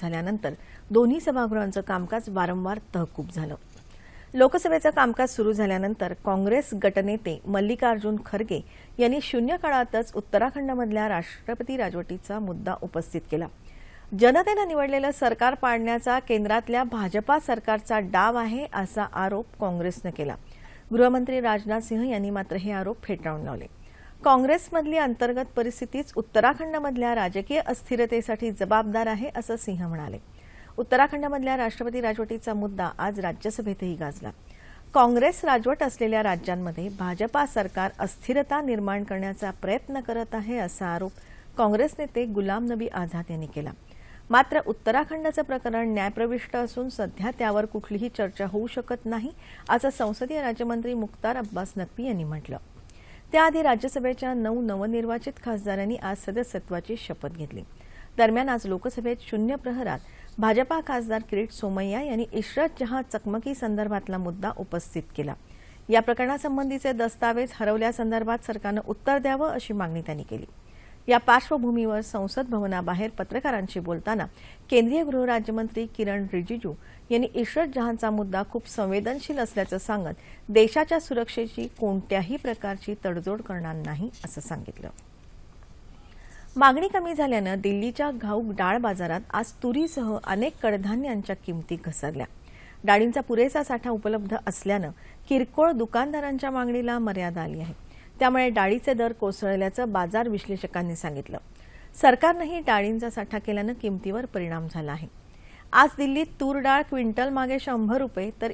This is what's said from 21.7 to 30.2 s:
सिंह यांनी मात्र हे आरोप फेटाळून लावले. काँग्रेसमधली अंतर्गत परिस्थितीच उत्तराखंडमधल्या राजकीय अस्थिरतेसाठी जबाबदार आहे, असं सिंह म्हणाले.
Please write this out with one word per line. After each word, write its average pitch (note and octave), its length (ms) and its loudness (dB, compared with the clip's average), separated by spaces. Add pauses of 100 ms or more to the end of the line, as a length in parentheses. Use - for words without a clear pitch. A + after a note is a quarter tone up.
सिंह A3+ 300 -2
यांनी G3+ 200 0
मात्र G3 260 -4
हे G3 160 -4
आरोप G3 320 -4
फेटाळून D#3+ 380 -4
लावले. C3+ 240 -8 (600)
काँग्रेसमधली D4+ 720 4
अंतर्गत B3 480 0 (100)
परिस्थितीच B3 600 -4
उत्तराखंडमधल्या C4 1000 2
राजकीय G3 520 0
अस्थिरतेसाठी A#3 840 -2
जबाबदार G#3+ 560 2
आहे, A3 280 -2
असं A#3 200 -4
सिंह F3+ 320 -4
म्हणाले. D3+ 300 -6 (600)